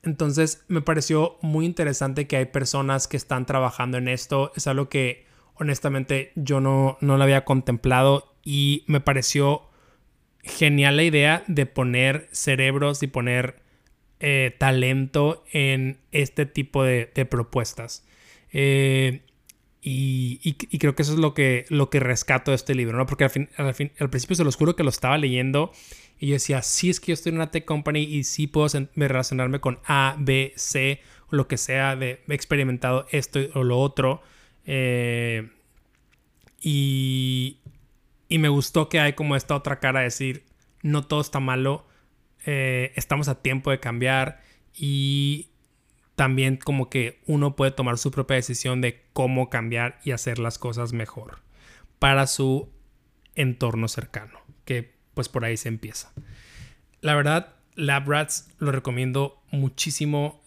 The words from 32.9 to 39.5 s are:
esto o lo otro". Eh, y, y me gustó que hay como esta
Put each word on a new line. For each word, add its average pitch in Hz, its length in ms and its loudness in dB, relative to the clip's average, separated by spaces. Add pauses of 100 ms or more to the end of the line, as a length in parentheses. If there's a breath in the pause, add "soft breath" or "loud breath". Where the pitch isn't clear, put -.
esto 139 280 -2 (140)
o 131 100 0
lo 123 160 2
otro". 139 440 0 (420 soft breath)
Eh, 120 840 -2 (1080)
y, 131 1000 0 (680)
y 165 120 2
me 151 100 4
gustó 147 400 2
que 165 100 2
hay 147 140 2
como 147 220 -2
esta 139 200 -2